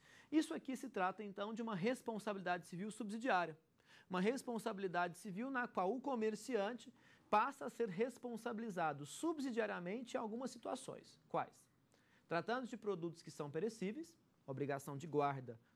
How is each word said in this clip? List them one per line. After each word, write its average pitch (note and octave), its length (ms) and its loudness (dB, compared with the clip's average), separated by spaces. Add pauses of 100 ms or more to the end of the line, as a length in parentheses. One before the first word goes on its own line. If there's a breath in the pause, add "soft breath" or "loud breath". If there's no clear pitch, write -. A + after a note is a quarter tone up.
(320 loud breath)
Isso D#4 200 4
aqui C4 240 -4
se C4+ 120 -8
trata, F#3+ 340 2
então, G#3 320 -4
de A3+ 80 -4
uma A3+ 140 -2
responsabilidade G3 920 0
civil F#3+ 240 -6
subsidiária. G3+ 640 2 (540 loud breath)
Uma F#3 100 2
responsabilidade G3 960 2
civil G#3+ 320 -4
na B3 200 0
qual G3 260 2
o C4 60 -2
comerciante A3 920 0 (380 loud breath)
passa G#3+ 360 4
a A#3 40 -2
ser A#3 180 0
responsabilizado G#3+ 1160 0
subsidiariamente A3+ 1120 -2
em - 40 0
algumas A#3 300 -4
situações. - 800 -6
Quais? C#3 260 -2 (720 soft breath)
Tratando A3 400 0
de A3+ 100 -6
produtos F3 460 -2
que - 80 -14
são D3 180 -6
perecíveis, G#3+ 640 -2 (320)
obrigação C#3 520 -2
de C#3 100 -6
guarda C#3 540 2 (160 soft breath)